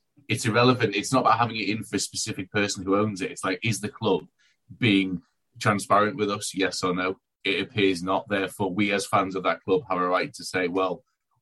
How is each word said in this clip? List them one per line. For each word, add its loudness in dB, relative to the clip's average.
It's -2
irrelevant. 4
It's -2
not 4
about 4
having 0
it -4
in -4
for -4
a 0
specific -6
person 0
who 2
owns 0
it. -4
It's -14
like, -2
is 0
the -6
club 0
being 2
transparent 2
with 0
us? -6
Yes -2
or 0
no? -4
It 0
appears 0
not. -2
Therefore, -2
we 0
as 0
fans 0
of -4
that 0
club 2
have -2
a 0
right 0
to -16
say, -2
"Well, -2